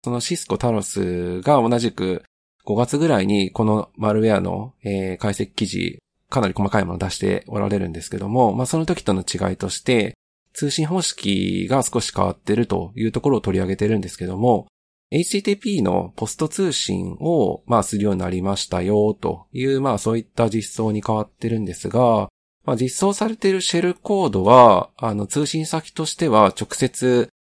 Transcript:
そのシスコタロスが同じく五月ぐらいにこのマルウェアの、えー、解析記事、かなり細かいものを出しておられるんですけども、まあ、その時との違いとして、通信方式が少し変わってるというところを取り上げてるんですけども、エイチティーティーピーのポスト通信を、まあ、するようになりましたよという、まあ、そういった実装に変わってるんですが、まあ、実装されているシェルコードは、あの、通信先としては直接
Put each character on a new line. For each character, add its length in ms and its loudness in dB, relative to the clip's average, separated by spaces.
そ 80 -6
の 80 -2
シ 180 -4
ス 80 -8
コ 140 -2
タ 140 0
ロ 100 0
ス 600 -4
が 200 4
同 160 2
じ 140 0
く 320 -4
五 100 -2
月 240 0
ぐ 80 2
ら 140 4
い 80 0
に 240 2
こ 120 0
の 320 0
マ 160 0
ル 100 2
ウ 20 2
ェ 140 4
ア 20 2
の、 420 -6
え 320 -4
ー、 40 -10
解 160 -2
析 180 -6
記 140 -2
事、 340 -6
か 100 0
な 80 2
り 60 -4
細 140 0
か 120 0
い 40 -2
も 80 -6
の 40 -6
を 20 -8
出 120 -2
し 80 -10
て 280 -2
お 140 -6
ら 80 0
れ 100 0
る 100 -4
ん 40 -8
で 80 -12
す 100 -12
け 80 -6
ど 100 -6
も、 260 2
ま 100 -2
あ、 20 -4
そ 120 -2
の 80 0
時 160 -2
と 120 0
の 80 -2
違 300 -4
い 40 -6
と 120 -6
し 120 -8
て、 340 0
通 180 -4
信 140 0
方 160 -2
式 680 -2
が 160 2
少 160 0
し 160 -6
変 80 2
わ 80 0
っ 40 -6
て 200 -2
る 100 2
と 300 -4
い 80 -4
う 80 -2
と 80 -4
こ 100 0
ろ 80 2
を 20 0
取 160 -2
り 60 2
上 60 -2
げ 80 -2
て 100 -2
る 120 2
ん 20 0
で 80 -8
す 100 -14
け 80 -8
ど 100 -6
も、 300 0
エ 80 2
イ 40 0
チ 180 -2
テ 100 0
ィ 40 0
ー 40 -20
テ 80 -6
ィ 60 -2
ー 20 0
ピ 40 0
ー 20 2
の 340 0
ポ 100 -4
ス 80 -8
ト 140 -2
通 240 -2
信 480 -4
を、 460 0
ま 120 2
あ、 60 2
す 140 -4
る 60 0
よ 80 2
う 20 0
に 60 -2
な 100 -4
り 120 -4
ま 140 -2
し 100 -6
た 160 -2
よ 320 2
と 380 -6
い 140 -4
う、 140 0
ま 120 0
あ、 60 0
そ 140 -2
う 60 0
い 40 -6
っ 20 -14
た 260 0
実 240 -4
装 160 0
に 160 -2
変 80 0
わ 80 -2
っ 80 -8
て 180 -8
る 120 -2
ん 40 -4
で 100 -8
す 140 -10
が、 400 2
ま 80 -2
あ、 40 0
実 240 -2
装 120 2
さ 160 -2
れ 80 -4
て 120 0
い 40 4
る 80 0
シ 180 0
ェ 40 2
ル 120 0
コ 300 -2
ー 60 2
ド 120 0
は、 540 8
あ 180 -4
の、 140 -4
通 180 -2
信 200 -4
先 260 -6
と 120 -6
し 120 -6
て 100 0
は 200 8
直 260 -2
接 560 2